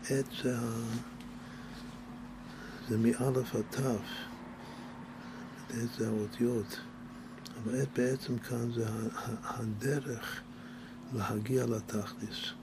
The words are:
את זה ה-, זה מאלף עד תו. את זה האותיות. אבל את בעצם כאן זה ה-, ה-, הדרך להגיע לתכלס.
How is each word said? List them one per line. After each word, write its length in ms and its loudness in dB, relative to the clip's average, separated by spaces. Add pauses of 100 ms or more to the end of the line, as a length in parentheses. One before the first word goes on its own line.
(120)
את 140 4 (180)
זה 160 4
ה-, 400 0 (1900)
זה 80 4
מאלף 580 6
עד 140 4
תו. 260 4 (1700)
את 280 0
זה 100 4
האותיות. 720 4 (840)
אבל 180 2
את 140 4
בעצם 420 4
כאן 340 0
זה 180 2
ה-, 20 0 (240)
ה-, 440 -2
הדרך 800 0 (720)
להגיע 520 4
לתכלס. 960 -2